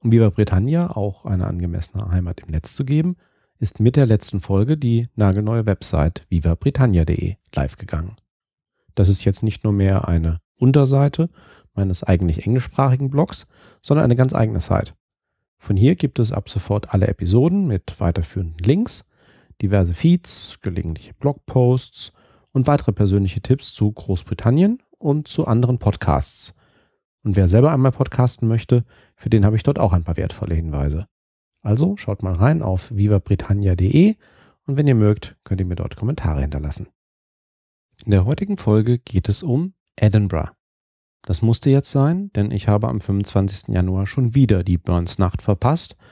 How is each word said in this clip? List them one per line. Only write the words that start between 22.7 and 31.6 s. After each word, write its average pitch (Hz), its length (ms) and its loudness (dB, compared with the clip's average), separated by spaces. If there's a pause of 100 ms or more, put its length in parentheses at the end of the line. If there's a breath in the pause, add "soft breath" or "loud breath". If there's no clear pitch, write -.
persönliche 98 500 0
Tipps - 320 -2
zu 107 180 0
Großbritannien 147 920 -2 (160)
und 147 280 -2
zu - 200 -4
anderen 120 320 2
Podcasts. - 760 -2 (680)
Und 101 120 0
wer 95 120 4
selber 120 240 4
einmal 131 200 2
podcasten - 560 0
möchte, 113 380 0 (300 soft breath)
für - 160 -4
den 107 140 4
habe 107 100 4
ich 107 80 -2
dort 139 160 0
auch 90 140 2
ein 87 100 2
paar 85 120 -4
wertvolle - 380 -6
Hinweise. 76 540 -4 (560)